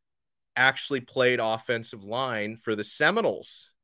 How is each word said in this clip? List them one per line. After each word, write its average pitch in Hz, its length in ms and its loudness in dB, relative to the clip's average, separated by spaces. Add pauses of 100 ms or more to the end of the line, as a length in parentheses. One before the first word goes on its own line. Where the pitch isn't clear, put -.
(540)
actually 131 460 2
played 123 400 2
offensive 113 640 -4
line 113 540 -4
for 110 180 0
the 104 80 2
Seminoles 160 880 -2 (120)